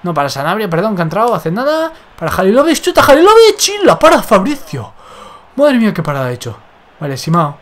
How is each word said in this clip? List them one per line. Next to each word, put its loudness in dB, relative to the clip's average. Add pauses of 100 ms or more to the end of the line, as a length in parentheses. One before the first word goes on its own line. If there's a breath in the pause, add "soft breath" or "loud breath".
no -6
para -2
Sanabria, -4
perdón, -2
que -4
ha -2
entrado, -2
hace -6
nada. -4 (260 loud breath)
Para -6
Halilovic, 0
chuta 0
Halilovic 4
y 0
la 4
para 4
Fabricio. -2 (640 loud breath)
Madre 2
mía, 0
qué -6
parada -6
ha -6
hecho. -12 (400)
Vale, -8
Simao. -4